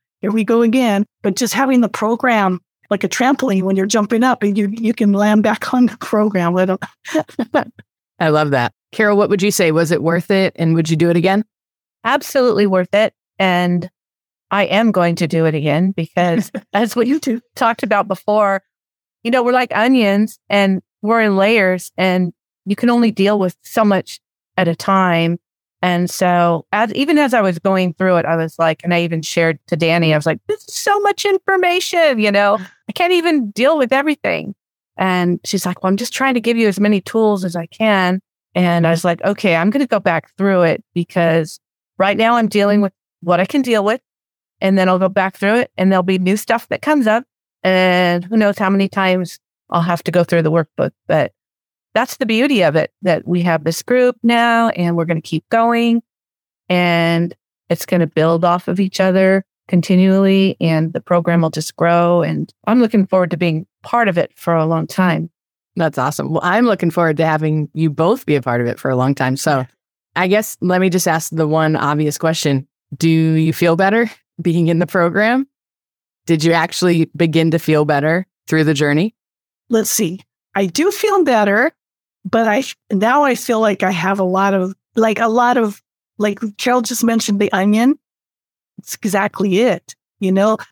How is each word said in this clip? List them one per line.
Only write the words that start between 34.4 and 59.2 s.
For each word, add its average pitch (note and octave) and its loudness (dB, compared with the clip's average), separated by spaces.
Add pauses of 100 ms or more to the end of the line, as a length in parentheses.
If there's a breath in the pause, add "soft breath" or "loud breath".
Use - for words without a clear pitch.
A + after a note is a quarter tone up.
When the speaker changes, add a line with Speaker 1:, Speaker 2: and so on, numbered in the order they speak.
Speaker 3:
And F3+ 0
she's G3 -4
like, F3+ -8
"Well, F#3+ 0
I'm G3 0
just A#3 -6
trying C4+ -2
to A#3+ -2
give A#3 -2
you A3+ 2
as G3 -2
many G#3 2
tools G#3 0
as E3+ -6
I E3+ -8
can." F#3+ 0 (360)
And E3+ 2
I - 2
was E3 0
like, E3+ -2
"Okay, G3+ 0
I'm E3+ 2
gonna C#4 0
go A3 -2
back E3 -2
through F#3+ 0
it E3 0 (120)
because E3 -2 (400)
right G3 0
now A3+ 2
I'm A3+ 0
dealing G#3 2
with G3 -2 (300)
what F3 0
I F#3+ 0
can C#4 -2
deal A3+ 0
with. A3 -2 (580)
And F#3+ 2
then F#3 2
I'll F#3 2
go F#3 2
back F#3+ -2
through G#3 0
it A#3+ -4
and F#3+ 2
there'll F#3 2
be F#3 0
new F#3 0
stuff A3+ -4
that - -6
comes D4 0
up. A3 0 (400)
And F3+ 2
who G3+ -4
knows G#3 2
how G3 0
many G3 0
times F#3 -2 (320)
I'll E3+ -2
have E3+ -4
to E3 -6
go F3 2
through E3+ 0
the D#3 0
workbook." D3+ -2 (140)
But D#3 -2 (600)
that's A#3+ -2
the C4 -4
beauty A3+ 2
of D3+ 2
it, - -2 (120)
that F3 -2
we F3 0
have E3 0
this E3 -4
group B3 0
now A#3 2
and E3+ -2
we're E3 -2
gonna E3 -4
keep - -6
going A#3 2 (640)
and E3+ 0 (340)
it's - -4
gonna F3 0
build E3 0
off F3 0
of F3+ -4
each F#3+ -2
other F#3+ 2 (220)